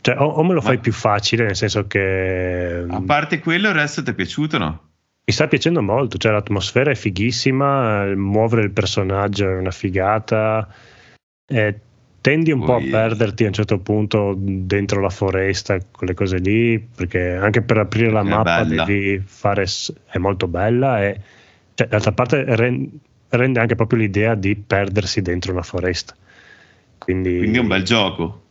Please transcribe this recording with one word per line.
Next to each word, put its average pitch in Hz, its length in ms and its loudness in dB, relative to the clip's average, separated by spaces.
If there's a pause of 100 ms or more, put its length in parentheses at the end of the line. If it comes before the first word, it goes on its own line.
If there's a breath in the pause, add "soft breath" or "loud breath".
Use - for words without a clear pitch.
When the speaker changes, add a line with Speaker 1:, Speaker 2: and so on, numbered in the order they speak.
Speaker 1:
Cioè, 123 180 0
o, 139 80 4
o 156 180 2
me 185 100 2
lo 156 60 2
fai 117 160 2
Speaker 2:
Ma - 60 -6
Speaker 1:
più 117 100 0
facile, 110 540 0
nel 98 100 -2
senso 101 300 -2
che 92 1000 -2
Speaker 2:
a 98 160 -4
parte 151 360 0
quello, 180 280 0
il 190 60 0
resto 147 280 -2
ti 123 80 -4
è 107 40 -4
piaciuto, 147 440 -4
no? 80 220 -4 (440)
Speaker 1:
Mi - 100 -2
sta 151 140 0
piacendo 160 340 0
molto, 107 360 -2
cioè 110 140 2
l'atmosfera 104 580 0
è 135 40 2
fighissima, 120 1080 0
il 98 120 -2
muovere 107 460 2
il 101 80 0
personaggio 98 760 0
è 92 80 -2
una 92 140 -4
figata, 107 960 0 (800 loud breath)
eh, 107 320 0 (420)
tendi 156 320 2
un 123 120 0
po' 123 120 4
a - 20 2
Speaker 2:
Poi 67 120 -2
Speaker 1:
perderti 110 540 2
a 104 40 2
un 95 60 -2
certo 104 260 0
punto 104 580 0
dentro 98 600 -2
la 98 100 0
foresta, 95 680 -2 (120)
quelle 92 240 -4
cose 92 240 0
lì, 113 400 2
perché 90 560 -4
anche 101 280 2
per 113 160 2
aprire 113 320 2
la 110 100 2
Speaker 2:
È 101 40 0
Speaker 1:
mappa 95 400 2
Speaker 2:
bella. 80 200 0
Speaker 1:
devi 98 400 0
fare 98 420 -2
s-, - 260 -6 (160)
è - 100 -6
molto 95 300 0
bella 113 540 2
e, 101 180 -2 (540 loud breath)
cioè, 117 140 -2
d'altra 104 240 2
parte 131 320 0 (120)
ren-, 123 320 0 (420)
rende 123 300 2
anche 113 140 2
proprio 113 240 2
l'idea 107 360 2
di 98 220 0
perdersi 101 640 -2
dentro 90 320 -2
una 90 100 -2
foresta. 90 520 -4 (840 soft breath)
Quindi 92 420 -2
Speaker 2:
Quindi 107 200 0
è - 20 2
un 117 80 2
bel 95 140 0
gioco. 92 680 0